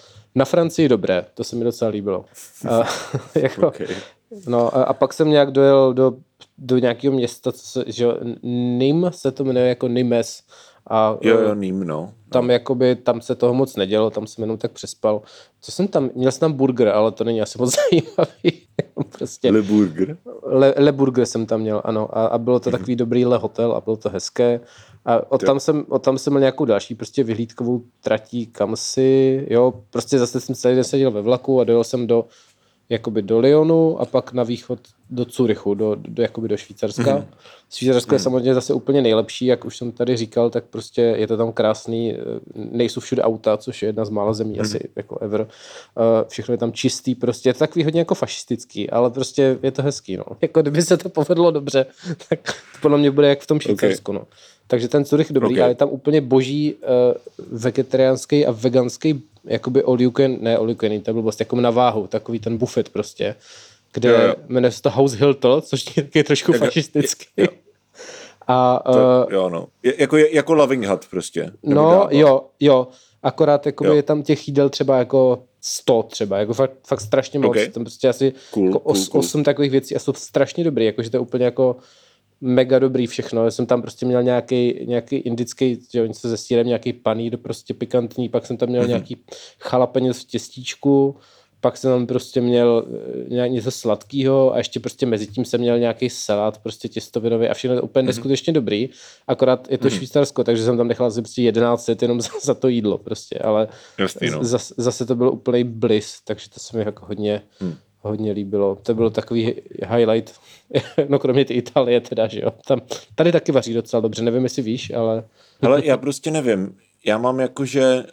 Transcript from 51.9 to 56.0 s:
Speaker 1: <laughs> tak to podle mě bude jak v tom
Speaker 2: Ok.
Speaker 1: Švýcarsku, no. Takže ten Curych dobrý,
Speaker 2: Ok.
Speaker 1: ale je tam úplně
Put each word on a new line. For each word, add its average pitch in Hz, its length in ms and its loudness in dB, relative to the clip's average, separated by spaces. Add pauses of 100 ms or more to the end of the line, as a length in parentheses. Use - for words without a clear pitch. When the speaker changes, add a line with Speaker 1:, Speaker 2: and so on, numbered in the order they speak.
Speaker 1:
<laughs> 175 240 -8
tak 156 140 -4
to - 400 -12
podle 147 160 4
mě 143 120 4
bude 143 180 6
jak 143 120 2
v - 60 -20
tom 151 100 2
Speaker 2:
Ok. 147 60 -2
Speaker 1:
Švýcarsku, 101 500 -2
no. 101 100 -6 (440)
Takže 120 220 0
ten 147 160 2
Curych 151 280 2
dobrý, 123 220 2
Speaker 2:
Ok. 131 60 4
Speaker 1:
ale 123 100 4
je 120 40 2
tam 143 140 2
úplně 147 320 0